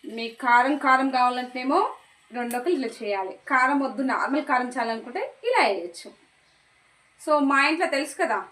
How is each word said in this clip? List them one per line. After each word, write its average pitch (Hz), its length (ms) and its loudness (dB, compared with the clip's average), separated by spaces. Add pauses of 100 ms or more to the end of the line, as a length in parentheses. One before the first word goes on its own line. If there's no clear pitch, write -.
మీకు 226 300 -10
కారం 254 420 4
కారం 262 320 2
కావాలంటేనేమో 254 840 0 (380)
రెండొకలు 240 420 -2
ఇట్లా 262 140 -2
చేయాలి, 196 600 -6
కారం 277 320 2
వద్దు 254 240 -2
నార్మల్ 262 420 -2
కారం 247 240 0
చాలనుకుంటే 240 760 -6
ఇలా 453 240 2
వేయచ్చు. - 440 -6 (1160)
So, 302 120 4
మా 277 280 4
ఇంట్లో 320 200 0
తెలుసు 285 340 -4
కదా 233 300 -2